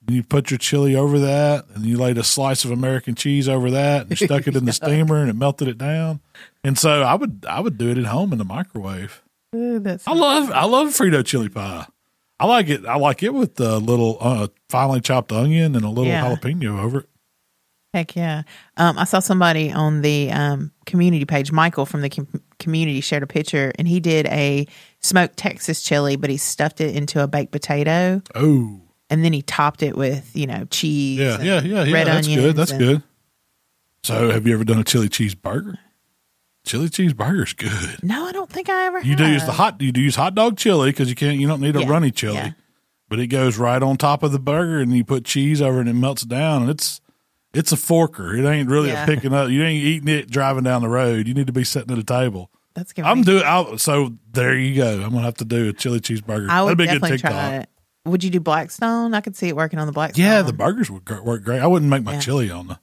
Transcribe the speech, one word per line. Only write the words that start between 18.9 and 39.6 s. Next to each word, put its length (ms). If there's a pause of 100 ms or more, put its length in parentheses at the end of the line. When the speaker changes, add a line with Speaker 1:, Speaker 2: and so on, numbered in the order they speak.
Speaker 2:
I 60
saw 160
somebody 520
on 300
the, 280
um, 400 (140)
community 400
page, 260
Michael 360
from 160
the 80
com-, 180 (320)
community, 400
shared 220
a 40
picture, 520
and 100
he 120
did 260
a 400 (340)
smoked 380
Texas 440
chili, 340
but 140
he 60
stuffed 440
it 140
into 280
a 40
baked 260
potato. 680 (120)
Speaker 1:
Oh. 480 (260)
Speaker 2:
And 160
then 80
he 80
topped 440
it 120
with, 400
you 120
know, 200
cheese 520
Speaker 1:
Yeah, 160
Speaker 2:
and 80
Speaker 1:
yeah, 180
yeah, 300
Speaker 2:
red 160
Speaker 1:
that's 180
Speaker 2:
onions 180
Speaker 1:
good. 120
That's 160
Speaker 2:
and 80
Speaker 1:
good. 220 (1000)
So 280
have 160
you 80
ever 100
done 140
a 60
chili 240
cheeseburger? 680 (880)
Chili 240
cheeseburger's 640
good. 500
Speaker 2:
No, 240
I 60
don't 180
think 180
I 180
ever 140
Speaker 1:
You 160
do 100
use 160
the 100
Speaker 2:
have. 40 (180)